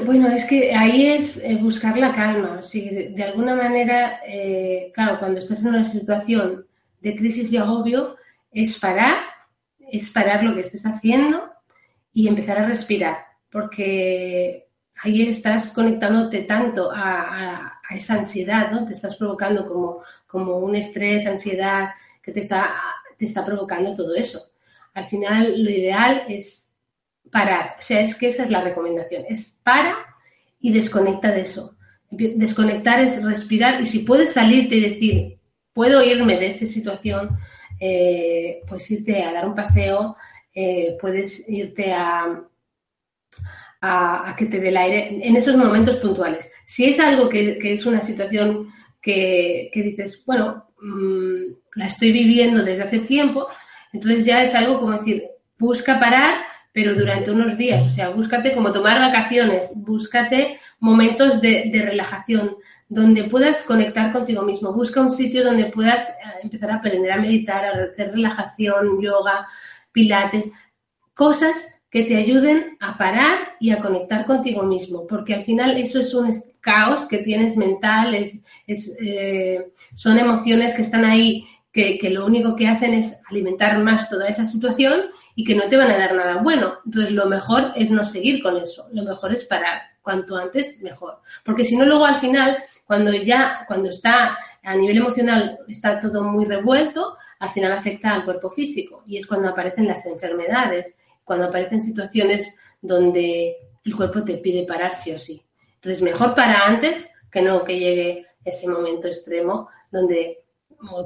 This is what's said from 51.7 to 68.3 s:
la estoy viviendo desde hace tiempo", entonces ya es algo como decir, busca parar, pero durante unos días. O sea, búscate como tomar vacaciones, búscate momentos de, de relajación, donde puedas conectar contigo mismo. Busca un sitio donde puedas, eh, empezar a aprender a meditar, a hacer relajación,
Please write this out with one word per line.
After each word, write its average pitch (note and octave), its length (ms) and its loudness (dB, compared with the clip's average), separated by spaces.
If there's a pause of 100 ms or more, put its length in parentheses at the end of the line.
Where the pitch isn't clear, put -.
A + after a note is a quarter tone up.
la G3 100 -6
estoy A3 260 2
viviendo A#3 500 4
desde F#3 200 -2
hace A3 180 -2
tiempo", C#4 460 0 (460)
entonces A3 340 2
ya A#3+ 160 4
es B3 120 2
algo A#3+ 240 2
como A3 140 -2
decir, G#3 320 -2 (340)
busca A#3+ 400 2
parar, C4 460 4 (280)
pero G#3 220 0
durante G3 360 0
unos A3 260 2
días. A#3+ 300 2
O - 40 2
sea, F#3 200 -2
búscate A3+ 440 0
como G#3 180 2
tomar G#3+ 280 4
vacaciones, A3+ 760 2
búscate A3+ 840 -2 (200)
momentos A3+ 640 6
de, A3 320 2
de G#3+ 100 2
relajación, G3+ 760 -2 (320)
donde A3 360 6
puedas C4+ 380 2
conectar A3 500 0
contigo A#3 300 -2
mismo. G3 300 -2
Busca A#3+ 280 0
un B3+ 100 4
sitio B3 340 0
donde A3+ 220 4
puedas, A#3 420 2
eh, F#3 340 -14
empezar G#3 280 -8
a A3 60 -2
aprender F#3+ 360 -2
a G3+ 80 0
meditar, G#3+ 440 0
a F#3+ 200 -4
hacer G3+ 280 -8
relajación, G#3 880 0